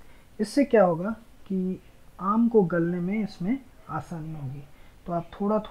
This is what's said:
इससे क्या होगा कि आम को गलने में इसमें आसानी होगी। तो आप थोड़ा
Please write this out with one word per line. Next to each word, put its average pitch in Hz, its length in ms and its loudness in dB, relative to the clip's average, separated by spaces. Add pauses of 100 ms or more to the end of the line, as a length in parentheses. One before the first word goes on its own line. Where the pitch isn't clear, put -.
(400)
इससे 226 260 2
क्या 214 180 6
होगा 175 260 0 (380)
कि 185 320 -4 (400)
आम 220 300 2
को 220 140 6
गलने 175 360 0
में 196 240 -2
इसमें 202 340 -4 (320)
आसानी 160 440 -8
होगी। 139 300 -10 (420)
तो 170 80 -8
आप 170 200 -4
थोड़ा 208 260 0 (120)